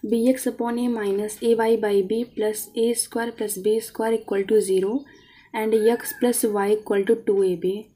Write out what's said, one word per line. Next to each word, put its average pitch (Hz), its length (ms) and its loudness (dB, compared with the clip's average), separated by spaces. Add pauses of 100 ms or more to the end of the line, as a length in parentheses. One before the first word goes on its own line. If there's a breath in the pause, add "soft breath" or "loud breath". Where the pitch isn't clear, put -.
B 226 240 0
X 262 200 2
upon 233 300 -4
A 247 120 -2
minus 208 520 -4
A 233 140 4
Y 226 220 2
by 208 240 2
B 220 240 -2
plus 214 500 -4
A 233 200 2
square 233 360 -4
plus 214 280 -6
B 214 200 2
square 220 360 -4
equal 202 340 -2
to 220 100 6
zero 196 460 0 (480 loud breath)
and 220 240 0 (160)
X - 260 -6
plus 240 240 2 (140)
Y 196 140 0
equal 208 340 0
to 226 100 4 (140)
two 196 140 4
A 185 180 2
B। 185 100 0 (240)